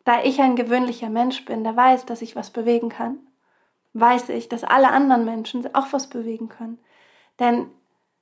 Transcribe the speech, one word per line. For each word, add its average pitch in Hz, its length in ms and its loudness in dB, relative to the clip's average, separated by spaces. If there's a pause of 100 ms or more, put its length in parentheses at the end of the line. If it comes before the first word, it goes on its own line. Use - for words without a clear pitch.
Da 233 180 2
ich 269 180 2
ein 262 140 4
gewöhnlicher 240 540 -2
Mensch 247 360 -2
bin, 226 180 -6
der 220 120 -4
weiß, 254 300 4
dass 233 160 -10
ich 226 140 -12
was 220 140 -10
bewegen 233 400 0
kann, 233 300 -8 (760)
weiß 233 360 2
ich, 233 200 -8
dass 233 140 -8
alle 262 260 4
anderen 262 360 4
Menschen 226 500 -8
auch 269 160 0
was 269 160 -4
bewegen 226 420 -8
können. 233 300 -14 (600)
Denn 240 300 0 (520)